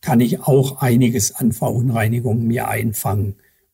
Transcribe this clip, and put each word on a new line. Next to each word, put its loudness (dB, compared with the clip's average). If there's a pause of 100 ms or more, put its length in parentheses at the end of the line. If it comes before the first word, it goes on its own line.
kann 2
ich 0
auch 2
einiges 2
an 0
Verunreinigungen -2
mir -2
einfangen. -2 (400)